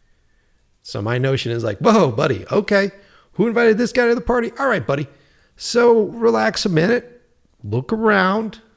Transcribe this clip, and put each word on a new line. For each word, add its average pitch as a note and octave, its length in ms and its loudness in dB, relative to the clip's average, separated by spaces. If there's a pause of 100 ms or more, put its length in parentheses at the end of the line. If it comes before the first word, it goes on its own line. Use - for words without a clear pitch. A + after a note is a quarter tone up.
(840)
So - 180 -10
my A2+ 160 -2
notion C3 340 -2
is A#2 120 -4
like, G#2+ 160 -6
Whoa, G3+ 320 4
buddy, A#2+ 400 -2
okay, G3+ 400 0 (420)
who G#3+ 140 0
invited A3+ 300 2
this A#3 140 -2
guy B3 160 0
to A#3 80 2
the A3 60 -4
party? A#3 380 -2
All C#4 80 0
right, F#3+ 180 -2
buddy. C#3 220 -2 (480)
So A#3 480 2
relax A3+ 640 0
a G#3+ 40 -2
minute, F#3 520 0 (420)
look A2 280 -4
around, G#3+ 720 0 (160)